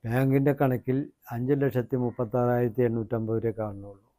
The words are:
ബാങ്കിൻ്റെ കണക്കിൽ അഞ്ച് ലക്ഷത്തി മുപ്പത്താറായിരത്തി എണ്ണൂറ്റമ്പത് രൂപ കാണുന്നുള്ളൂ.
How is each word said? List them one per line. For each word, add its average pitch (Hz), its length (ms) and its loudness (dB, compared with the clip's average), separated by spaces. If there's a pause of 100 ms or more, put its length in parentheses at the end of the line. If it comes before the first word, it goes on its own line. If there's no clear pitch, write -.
ബാങ്കിൻ്റെ 135 560 2
കണക്കിൽ 127 380 2 (360)
അഞ്ച് 127 280 0
ലക്ഷത്തി 127 400 0
മുപ്പത്താറായിരത്തി 123 840 0
എണ്ണൂറ്റമ്പത് 113 560 -2
രൂപ 113 160 0
കാണുന്നുള്ളൂ. 101 440 -10 (140)